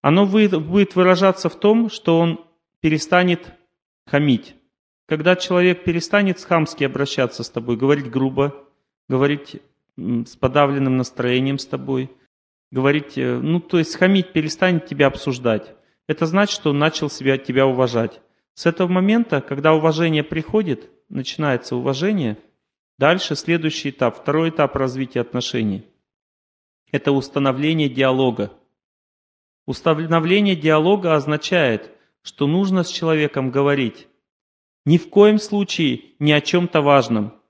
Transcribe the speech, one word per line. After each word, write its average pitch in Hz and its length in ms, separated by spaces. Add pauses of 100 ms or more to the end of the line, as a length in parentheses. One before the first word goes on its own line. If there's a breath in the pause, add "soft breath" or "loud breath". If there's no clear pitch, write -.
Оно 165 220
вы-, 208 240 (120)
будет 190 340
выражаться 185 540
в - 80
том, 220 340
что 165 300
он 165 240 (360)
перестанет 170 720 (520)
хамить. 143 480 (520)
Когда 170 280
человек 180 480
перестанет 180 580
хамски 160 440
обращаться 135 580
с - 80
тобой, 120 260
говорить 135 340
грубо, 135 440 (540)
говорить, 143 480 (400)
м, 117 300
с - 100
подавленным 135 640
настроением 127 600
с - 80
тобой, 131 440 (600 soft breath)
говорить, 143 460
э, 123 260
ну, 160 160
то 170 200
есть 160 180
хамить, 185 360
перестанет 165 540
тебя 143 200
обсуждать, 123 680 (340)
это 151 160
значит, 196 300
что - 160
он 143 80
начал 151 320
себя, 135 260
тебя 135 300
уважать. 120 540 (340)
С - 120
этого 175 220
момента, 196 520
когда 147 340
уважение 156 500
приходит, 160 680 (180)
начинается 131 680
уважение, 135 640 (600)
дальше 160 380
следующий 156 540
этап, 123 280
второй 160 300
этап 160 260
развития 131 460
отношений. 117 680 (1040)
Это 143 220
установление 139 760
диалога. 127 640 (1120)
Установление 165 880
диалога 160 580
означает, 147 760 (300)
что - 240
нужно 185 360
с 170 60
человеком 151 600
говорить. 139 580 (800)
Ни 156 100
в - 140
коем 208 280
случае 170 800
не 147 140
о 147 80
чем-то 170 400
важном. 120 540 (160)